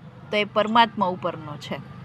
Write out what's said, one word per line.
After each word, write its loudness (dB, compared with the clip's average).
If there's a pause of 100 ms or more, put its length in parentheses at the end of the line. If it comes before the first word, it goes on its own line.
(300)
તો 0
એ 4
પરમાત્મા 4
ઉપરનો -4
છે. -10 (240)